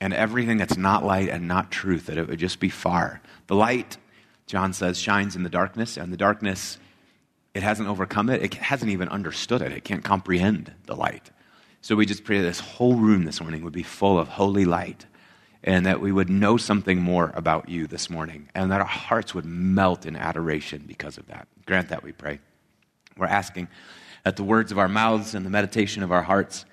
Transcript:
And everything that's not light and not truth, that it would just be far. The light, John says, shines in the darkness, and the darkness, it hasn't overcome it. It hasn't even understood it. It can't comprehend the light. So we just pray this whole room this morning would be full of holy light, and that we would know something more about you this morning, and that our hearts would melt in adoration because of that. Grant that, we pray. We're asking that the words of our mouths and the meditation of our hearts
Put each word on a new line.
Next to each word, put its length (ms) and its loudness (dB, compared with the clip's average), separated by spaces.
And 120 -2
everything 460 0
that's 180 0
not 280 2
light 240 2
and 200 -6
not 220 -2
truth, 360 -2
that 120 -6
it 100 -4
would 100 -6
just 220 -4
be 80 2
far. 540 -2
The 80 -2
light, 420 2
John 260 -2
says, 260 -2
shines 360 0
in 80 -4
the 60 -2
darkness, 480 -2
and 160 -8
the 60 -8
darkness, 600 0
it 80 -4
hasn't 260 0
overcome 400 0
it. 140 0
It 120 -4
hasn't 360 -2
even 180 -2
understood 540 -4
it. 100 -4
It 120 -12
can't 200 -6
comprehend 680 2
the 100 -8
light. 360 -6
So 160 0
we 80 6
just 200 -4
pray 180 0
this 180 -2
whole 360 2
room 280 6
this 160 -6
morning 240 -8
would 80 -10
be 100 -6
full 360 2
of 100 0
holy 380 2
light, 400 -2
and 240 2
that 140 2
we 120 0
would 160 2
know 300 4
something 420 0
more 340 2
about 360 0
you 160 -4
this 240 -8
morning, 440 -10
and 160 0
that 100 2
our 60 0
hearts 480 -4
would 120 -6
melt 580 2
in 120 -10
adoration 720 -4
because 300 -12
of 120 -20
that. 200 -18
Grant 240 0
that, 140 -6
we 100 -16
pray. 280 -10
We're 100 -2
asking 420 -2
that 120 0
the 80 -4
words 280 2
of 60 0
our 100 6
mouths 460 2
and 120 -6
the 40 -4
meditation 520 0
of 80 -2
our 120 6
hearts 500 0